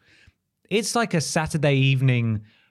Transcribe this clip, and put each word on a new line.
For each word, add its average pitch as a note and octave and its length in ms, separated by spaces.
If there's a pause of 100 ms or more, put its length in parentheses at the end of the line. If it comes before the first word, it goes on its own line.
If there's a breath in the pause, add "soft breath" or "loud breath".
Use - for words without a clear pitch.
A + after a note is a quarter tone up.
(680 soft breath)
it's G#3+ 260
like A3+ 180
a E3+ 80
Saturday D#3 540
evening B2+ 680 (280 soft breath)